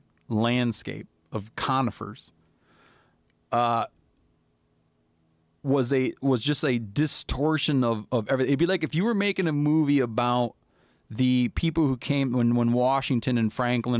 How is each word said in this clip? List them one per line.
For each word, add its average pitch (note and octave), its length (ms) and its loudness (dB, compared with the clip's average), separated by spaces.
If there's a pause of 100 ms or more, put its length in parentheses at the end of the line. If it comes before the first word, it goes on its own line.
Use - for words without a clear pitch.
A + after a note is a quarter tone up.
(280)
landscape A#2 800 -2 (260)
of G#2+ 240 -8
conifers, A#2+ 760 -4 (1200)
uh, A#2 340 0 (1800)
was C3+ 300 0
a, C3 280 2
was C3 220 0
just C#3+ 220 -2
a B2+ 140 0
distortion C#3 1040 0
of, A2+ 300 -2
of A#2 160 -2
everything. C3 220 0
It'd C#3 80 2
be E3 80 2
like F3 180 -2
if C#3 100 -6
you E3+ 100 0
were A#3 100 0
making G3 340 0
a D#3 40 0
movie D3 480 2
about B2 540 0 (560)
the B2 400 2
people E3 360 0
who C3+ 100 0
came C#3 360 -2
when, A#2+ 220 2
when A#2+ 180 2
Washington B2 680 0
and A2 140 0
Franklin B2 460 -2